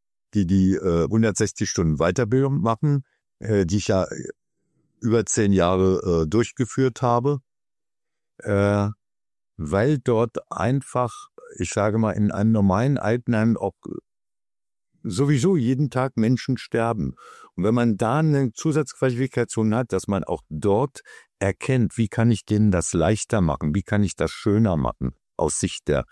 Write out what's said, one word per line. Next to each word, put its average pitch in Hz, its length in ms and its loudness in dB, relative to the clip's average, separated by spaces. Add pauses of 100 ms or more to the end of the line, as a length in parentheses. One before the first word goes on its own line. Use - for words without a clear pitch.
(340)
die 101 120 2
die, 95 280 4
äh, 85 340 0
hundertsechzig 107 640 -2
Stunden 80 280 0
Weiterbildung 127 600 0
machen, 139 440 0 (360)
äh, 101 260 0
die 95 120 0
ich 101 100 -2
ja 92 200 0 (920)
über 113 260 0
zehn 101 280 2
Jahre, 92 720 2
äh, 78 40 -2
durchgeführt 120 760 -2
habe, 127 380 0 (1000)
äh, 101 500 0 (680)
weil 104 420 0
dort 117 520 -2
einfach, 123 800 -4 (280)
ich 90 120 -4
sage 107 280 0
mal, 110 140 0
in 104 200 0
einem 107 200 2
normalen 107 460 2
Altenheim 113 600 0
auch 95 180 -6 (1300)
sowieso 143 460 2
jeden 131 340 0
Tag 131 280 -2
Menschen 120 400 0
sterben. 113 580 -2 (400)
Und 87 80 -2
wenn 113 120 2
man 117 220 2
da 117 220 0
eine 143 340 2
Zusatzqualifikation 127 1200 -2
hat, 120 200 -2
dass 95 140 -4
man 98 160 -2
auch - 260 -6
dort 101 520 0 (380)
erkennt, 104 580 0
wie 113 100 0
kann 117 240 2
ich 107 140 -2
denen 107 260 4
das 87 220 -2
leichter 98 480 0
machen, 76 340 0
wie 98 80 0
kann 104 200 0
ich 92 120 -2
das 80 160 -2
schöner 104 460 0
machen, 64 380 -4 (220)
aus - 220 -2
Sicht - 280 -6
der 69 240 0